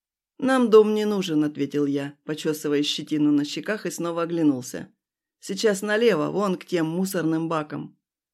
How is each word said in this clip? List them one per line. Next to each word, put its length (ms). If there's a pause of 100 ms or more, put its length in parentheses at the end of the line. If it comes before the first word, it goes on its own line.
(380)
«Нам 320
дом 240
не 100
нужен», 380
ответил 440
я, 280 (100)
почёсывая 600
щетину 480
на 120
щеках, 420
и 40
снова 320
оглянулся. 640 (560)
«Сейчас 380
налево, 480
вон 260
к 80
тем 220
мусорным 600
бакам». 500 (360)